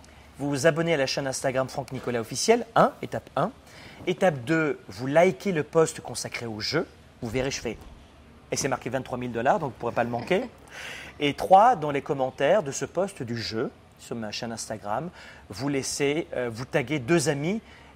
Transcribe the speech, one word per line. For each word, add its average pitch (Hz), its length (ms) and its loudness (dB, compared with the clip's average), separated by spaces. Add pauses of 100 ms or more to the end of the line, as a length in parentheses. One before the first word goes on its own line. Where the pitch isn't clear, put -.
(380)
Vous 139 100 -2
vous 143 180 0
abonnez 165 280 2
à - 20 4
la 135 100 2
chaîne 139 200 -4
Instagram 131 420 -2
Franck 135 240 -10
Nicolas 120 280 -4
Officiel, 220 440 2 (120)
un, 220 160 6 (100)
étape - 340 -8
un. 170 140 2 (560)
Étape 175 380 2
deux, 156 340 2 (100)
vous 113 180 -8
likez 185 460 4
le 151 100 0
post 160 380 2
consacré 120 460 -8
au 107 140 -6
jeu. 143 260 -2 (360)
Vous 120 60 -4
verrez, 131 240 -2
je - 80 -6
fais, 107 180 -6 (720)
et 131 60 -4
c'est 151 100 0
marqué 127 240 -4
vingt-trois 127 260 -4
mille 123 140 -4
dollars, 131 300 2
donc 139 100 -4
vous 104 60 -12
ne - 40 -18
pourrez 117 120 -2
pas 120 100 2
le 117 80 -4
manquer. 147 320 0 (400)
<laughs> - 380 -14
Et 143 140 2
trois, 214 420 8
dans 147 160 -2
les 139 100 0
commentaires 143 640 2
de 139 80 -4
ce - 120 -6
post 180 380 -4
du 117 140 -6
jeu, 113 340 -2 (300)
sur - 160 -10
ma 110 160 -8
chaîne 117 180 -6
Instagram, 113 580 -6 (400)
vous 131 200 -6
laissez, 143 640 0
euh, 123 180 -4
vous 120 120 -8
taguez 147 340 -2
deux 143 300 2
amis, 160 320 0 (360)